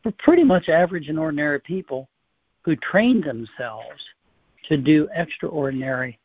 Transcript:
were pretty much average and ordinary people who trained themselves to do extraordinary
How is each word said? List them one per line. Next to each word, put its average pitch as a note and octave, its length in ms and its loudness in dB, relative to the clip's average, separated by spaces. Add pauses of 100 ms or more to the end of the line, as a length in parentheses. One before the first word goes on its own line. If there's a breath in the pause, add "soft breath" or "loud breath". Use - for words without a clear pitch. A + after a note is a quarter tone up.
were G#3+ 140 -2
pretty E4+ 260 6
much F#3 240 4
average E3+ 400 2
and D#3 100 -4
ordinary D3 420 -2
people D3 480 -8 (540)
who D#3+ 140 0
trained A3 480 2
themselves A2+ 760 -10 (680)
to D#3 80 2
do D3+ 380 2
extraordinary C3+ 1120 -6